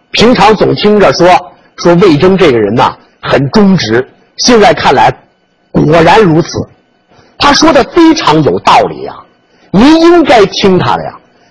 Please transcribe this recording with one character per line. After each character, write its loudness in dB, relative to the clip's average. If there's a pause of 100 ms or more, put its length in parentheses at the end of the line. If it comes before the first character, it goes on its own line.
(100)
平 0
常 2
总 -2
听 -2
着 2
说， 2 (480)
说 0
魏 2
征 0
这 0
个 -2
人 -2
呐， -2 (260)
很 -4
忠 2
直， -4 (320)
现 0
在 4
看 -2
来 2 (640)
果 -2 (180)
然 2
如 0
此。 -6 (880)
他 0
说 0
的 2
非 2
常 -2
有 -2
道 0
理 -8
呀， -14 (560)
您 2
应 4
该 2
听 -2
他 -2
的 -10
呀。 -14 (400)